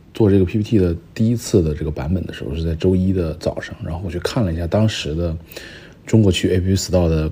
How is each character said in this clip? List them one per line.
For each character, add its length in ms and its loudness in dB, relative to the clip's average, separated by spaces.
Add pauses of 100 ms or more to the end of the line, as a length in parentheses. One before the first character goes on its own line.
(140)
做 160 4
这 100 6
个 60 4
P 140 -2
P 40 0
T 140 2
的 180 2 (180)
第 140 0
一 80 2
次 260 2
的 140 0
这 80 -6
个 80 -4
版 200 -4
本 140 -2
的 60 -10
时 100 -12
候， 140 -6
是 80 -4
在 100 -2
周 220 2
一 160 2
的 220 -2
早 260 -6
上， 240 -12
然 100 -6
后 120 -8
我 40 -6
去 100 -6
看 260 -2
了 80 -2
一 20 -4
下 100 -4
当 220 2
时 260 -4
的 240 -2 (720)
中 160 6
国 80 6
区 180 0
A 100 2
P 100 0
P 60 4
Store 320 0
的 240 0